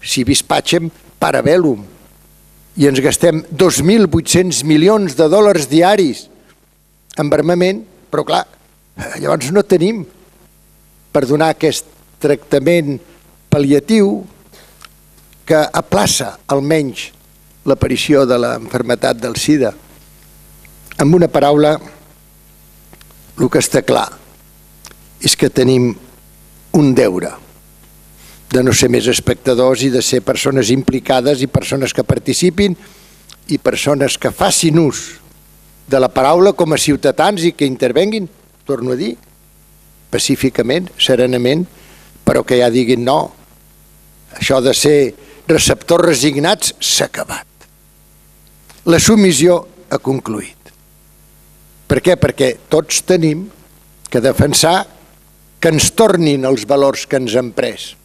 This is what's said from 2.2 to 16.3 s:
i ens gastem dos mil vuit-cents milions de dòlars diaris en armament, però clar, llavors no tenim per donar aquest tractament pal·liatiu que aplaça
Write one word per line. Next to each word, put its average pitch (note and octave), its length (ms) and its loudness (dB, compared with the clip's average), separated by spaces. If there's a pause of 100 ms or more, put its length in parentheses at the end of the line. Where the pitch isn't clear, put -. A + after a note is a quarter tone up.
i C#3+ 80 4
ens C3 160 0
gastem D#3 460 0
dos D#3 340 2
mil G3+ 240 4
vuit-cents E3 560 0
milions D#3+ 540 2
de D#3+ 100 4
dòlars F#3+ 400 2
diaris E3 600 0 (920)
en D3+ 140 -2
armament, F3 480 0 (260)
però D3 160 -4
clar, F3 200 -2 (760)
llavors D3 320 -2
no G3+ 140 2
tenim F#3+ 380 0 (1080)
per C#3 140 0
donar D3+ 260 2
aquest - 380 -4 (320)
tractament C#3+ 720 0 (560)
pal·liatiu E3+ 720 2 (1200)
que D#3+ 140 2
aplaça D#3 800 -2 (100)